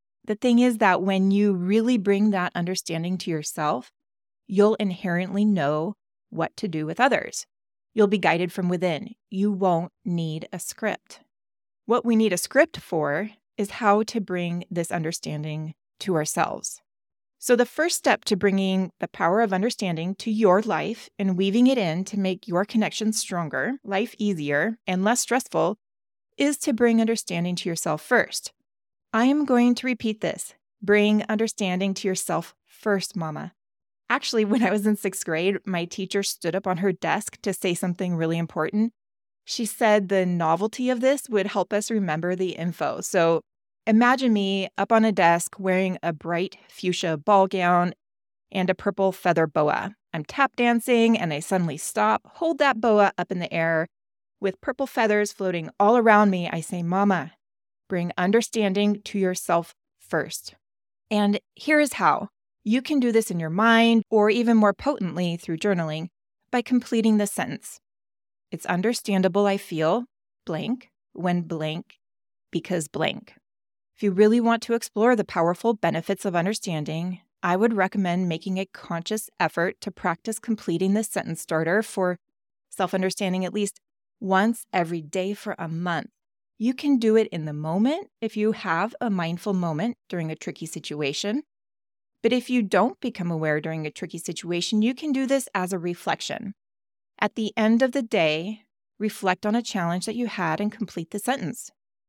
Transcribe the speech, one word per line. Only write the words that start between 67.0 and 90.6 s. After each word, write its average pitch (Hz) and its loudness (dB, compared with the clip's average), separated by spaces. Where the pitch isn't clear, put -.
the 208 2
sentence. - -8
"It's - -12
understandable 190 2
I 196 2
feel 180 -2
blank 196 -6
when 175 0
blank 160 -6
because 165 -4
blank." - -4
If - -10
you 202 2
really 214 6
want 233 0
to 233 -2
explore 233 2
the 208 -2
powerful 180 0
benefits 170 -2
of 185 -2
understanding, 170 -4
I 175 2
would 226 2
recommend 185 0
making 185 -4
a 190 -4
conscious - -8
effort 175 -2
to 202 -10
practice 185 -6
completing 190 -2
this 214 0
sentence - -6
starter 165 0
for 180 -2
self-understanding 185 -2
at 175 -6
least 202 -4
once 196 0
every 170 -2
day 185 -4
for 202 -8
a 175 -8
month. 165 -6
You 233 -2
can 277 0
do 220 4
it 214 4
in 160 -6
the 151 -6
moment 196 -2
if 220 -6
you 214 2
have 190 -4
a 247 -2
mindful 175 -2
moment 175 -2
during 165 -4
a 156 -6
tricky 160 -10